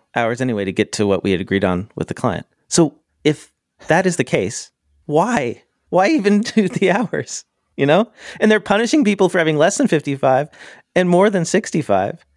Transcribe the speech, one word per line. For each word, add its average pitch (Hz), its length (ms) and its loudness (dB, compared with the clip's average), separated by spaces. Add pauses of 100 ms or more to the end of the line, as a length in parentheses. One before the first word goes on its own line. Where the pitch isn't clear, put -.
(160)
hours 120 260 -2
anyway 113 240 -2
to 95 80 -4
get 101 200 -2
to 104 140 0
what 95 160 0
we 101 80 0
had 90 80 0
agreed 95 240 -2
on 92 320 -2
with - 140 -8
the - 40 -10
client." 98 320 -6 (220)
So 160 280 0 (280)
if - 300 -4 (340)
that 180 180 0
is 180 120 -2
the 131 80 -2
case, - 460 -6 (340)
why? 156 580 -2 (260)
Why 190 200 2
even 208 320 2
<laughs> - 140 -8
do 202 120 4
the 180 240 0
hours? 185 540 -6 (320)
You 139 80 0
know? 180 260 2 (280)
And 214 120 4
they're 214 80 4
punishing 233 440 0
people 196 260 2
for 190 80 -2
having 156 200 2
less 165 200 2
than 277 100 2
fifty-five 139 600 0 (460)
and 185 140 2
more 180 200 4
than 185 160 -2
sixty-five. 107 800 -2 (120)